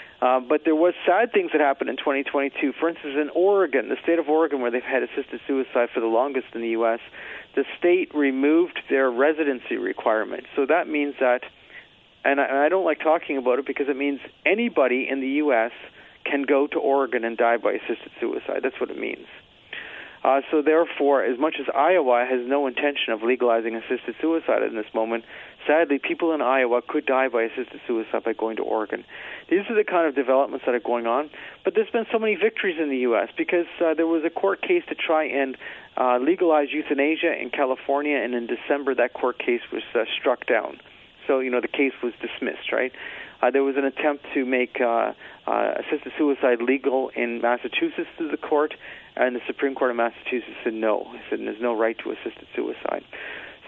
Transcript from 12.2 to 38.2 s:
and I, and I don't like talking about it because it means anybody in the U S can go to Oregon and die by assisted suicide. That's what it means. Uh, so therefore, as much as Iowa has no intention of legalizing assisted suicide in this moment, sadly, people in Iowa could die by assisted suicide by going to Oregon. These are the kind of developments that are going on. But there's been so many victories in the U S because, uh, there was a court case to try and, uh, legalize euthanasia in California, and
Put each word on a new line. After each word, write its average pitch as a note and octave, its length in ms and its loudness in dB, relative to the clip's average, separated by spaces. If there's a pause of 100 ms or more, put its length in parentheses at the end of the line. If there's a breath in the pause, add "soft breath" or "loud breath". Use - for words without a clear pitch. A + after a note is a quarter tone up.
and C#3 160 2
I, C#3 60 2
and C3+ 120 -2
I D3 120 4
don't F#3 160 2
like - 160 0
talking D#3+ 340 2
about B2+ 240 2
it C3 80 -6
because C#3 220 -2
it C3+ 80 -2
means C#3 240 -2 (240)
anybody D3+ 640 2
in C3+ 100 -2
the C3 80 -4 (160)
U D3 80 2
S A#2 220 2 (500 loud breath)
can C#3+ 180 -2
go C#3 240 2
to D3+ 140 -4
Oregon C3 440 0
and A2+ 140 -4
die A#2 200 4
by G#2+ 160 0
assisted - 360 -6 (100)
suicide. - 440 -4
That's - 160 -4
what B2+ 100 -4
it - 80 -12
means. - 300 -8 (960 loud breath)
Uh, C3+ 260 4
so D3+ 140 2
therefore, D3 600 4
as A#2+ 140 0
much D#3 220 -2
as C3 160 -6
Iowa C3+ 520 4
has B2+ 200 0
no C#3+ 180 2
intention C3+ 480 -2
of G#2+ 80 -4
legalizing A#2 540 2
assisted A#2 440 -6
suicide D3+ 440 0
in A2 120 -2
this G#2+ 160 -8
moment, A2+ 320 -2 (440 loud breath)
sadly, D3 320 4
people E3 340 -2
in C#3+ 80 -2
Iowa B2 400 2
could - 240 -4
die C3 220 2
by A#2 160 0
assisted A2+ 420 -6
suicide A2+ 380 -2
by A2+ 100 -2
going A2 220 -4
to - 80 -4
Oregon. - 420 -4 (460 loud breath)
These G3 180 0
are A#3 60 0
the G#3 80 4
kind E3+ 240 2
of C3+ 80 -2
developments C3+ 500 2
that B2+ 80 2
are B2 60 2
going A#2 260 -2
on. C3+ 240 0 (340 loud breath)
But F#3 120 0
there's G#3+ 160 2
been A3+ 200 -2
so A#3+ 60 0
many G#3+ 160 0
victories F#3 480 0
in D3 80 0
the C3+ 80 0 (120)
U A#2 60 4
S G2+ 220 2
because, E3+ 300 0 (120)
uh, E3 140 2
there E3 140 0
was E3 180 0
a E3 60 0
court G3 320 -2
case F3 260 2
to D3+ 60 -4
try D#3 300 0
and, C3 300 -2 (400 loud breath)
uh, B2 220 4
legalize D3+ 560 4
euthanasia D3+ 640 0
in - 120 -8
California, C#3+ 640 0
and B2 160 -2